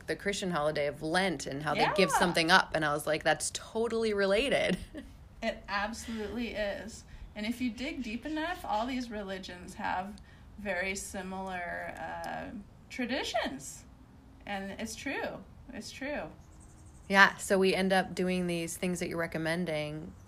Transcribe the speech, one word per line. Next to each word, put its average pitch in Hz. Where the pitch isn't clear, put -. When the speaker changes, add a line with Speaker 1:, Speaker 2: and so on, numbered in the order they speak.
Speaker 1:
the 160
Christian 196
holiday 147
of 143
Lent 170
and 143
how 147
they 156
give 190
Speaker 2:
Yeah. -
Speaker 1:
something 170
up, -
and 160
I 147
was 151
like, 156
"That's 156
totally 226
related." 202
<laughs> 294
Speaker 2:
It 226
absolutely 214
is. 202
And 208
if 240
you 254
dig 269
deep 226
enough, 311
all 214
these 254
religions 190
have 190
very 190
similar, 185
uh, 165
traditions. 277
And 196
it's 220
true. 330
It's -
true. 269
Speaker 1:
Yeah, 196
so -
we 190
end 190
up 185
doing 180
these 170
things 180
that 175
you're 165
recommending, 160